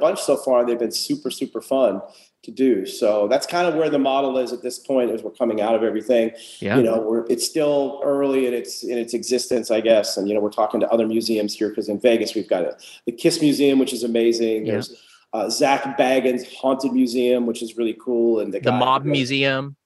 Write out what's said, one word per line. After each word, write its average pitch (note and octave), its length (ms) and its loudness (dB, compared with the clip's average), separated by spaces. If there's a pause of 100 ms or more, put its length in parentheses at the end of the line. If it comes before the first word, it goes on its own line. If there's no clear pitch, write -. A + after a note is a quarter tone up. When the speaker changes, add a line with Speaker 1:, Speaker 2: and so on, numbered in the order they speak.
Speaker 1:
bunch F#3+ 160 0
so C#3+ 160 2
far, B2 240 2
and A#2+ 80 0
they've A#2 100 0
been A2+ 120 -2
super, - 380 -6
super A#2 300 -8
fun A2 420 0 (420)
to - 80 -18
do. A2+ 340 2
So G#2 420 0
that's C3 180 0
kind F3 220 0
of D#3+ 80 0
where D#3 140 0
the C#3+ 100 0
model C3+ 380 0
is A#2+ 160 -2
at B2 80 -10
this B2 180 -8
point, B2 320 0
as G#2+ 120 -6
we're G#2+ 80 -8
coming A2+ 280 -2
out G#2+ 160 2
of G#2+ 80 2
everything. A2+ 480 2 (280)
Speaker 2:
Yeah. G#2 180 0
Speaker 1:
You B2+ 60 6
know, A2+ 180 2
we're, A2+ 240 0
it's A#2+ 200 -2
still C#3+ 560 0
early C#3 460 2
in B2 60 0
its, - 280 -6
in A#2+ 160 -4
its A#2 160 -4
existence, A#2+ 560 -2
I A2 120 2
guess. A2 340 4
And, G2 140 0
you G#2 40 0
know, G#2+ 60 2
we're G#2 100 0
talking G#2+ 300 0
to - 100 0
other A2+ 160 2
museums A2 480 0
here, G#2 160 -2
'cause G#2+ 200 -6
in G2+ 100 -2
Vegas, A2 340 2
we've G#2 140 -4
got F#2 160 0
a, - 140 -6 (280)
the A#2+ 60 -6
Kiss D3+ 300 0
Museum, C#3 360 4
which B2+ 140 2
is A#2 120 -6
amazing. A#2 600 2
Speaker 2:
Yeah. - 60 -2
Speaker 1:
There's, - 320 -6 (300)
uh, G#2+ 160 -2
Zach C3+ 500 0
Bagans' B2+ 560 0
Haunted C3 380 -2
Museum, B2 520 2
which A2+ 160 -4
is A2+ 160 -10
really A2+ 240 -2
cool. A#2 380 2
And G#2 140 -4
the G2 60 -4
Speaker 2:
The B2+ 120 0
Speaker 1:
guy B2 80 0
Speaker 2:
Mob C3 240 2
Speaker 1:
who D3 80 -2
Speaker 2:
Museum. C#3 640 -2 (100)